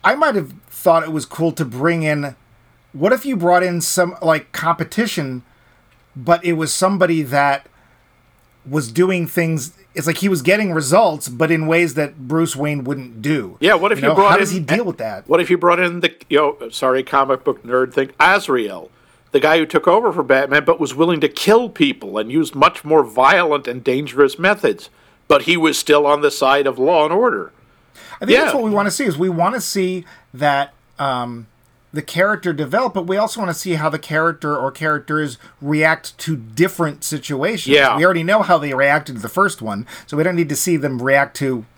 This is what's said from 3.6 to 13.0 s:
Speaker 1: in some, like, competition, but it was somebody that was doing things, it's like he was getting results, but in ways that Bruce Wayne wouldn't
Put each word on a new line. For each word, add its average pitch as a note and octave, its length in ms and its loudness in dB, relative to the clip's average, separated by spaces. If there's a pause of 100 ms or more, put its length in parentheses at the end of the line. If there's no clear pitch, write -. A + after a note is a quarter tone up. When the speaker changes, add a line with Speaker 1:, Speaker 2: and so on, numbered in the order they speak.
Speaker 1:
in F3 180 -2
some, F3 400 -2
like, D#3+ 300 0
competition, E3 920 -4 (720)
but E3 280 0
it F3 100 0
was D#3 200 -2
somebody F3+ 500 0
that C#3 440 0 (1000)
was C3 220 -4
doing F3 360 0
things, D#3+ 460 -4 (200)
it's D3+ 140 -4
like E3 120 -2
he G3 100 0
was F3 120 0
getting F#3+ 320 2
results, D#3+ 540 2
but C#3+ 240 -2
in D#3+ 160 0
ways E3 280 0
that C#3 320 -6
Bruce D#3+ 280 -2
Wayne C#3+ 300 -4
wouldn't B2+ 360 -8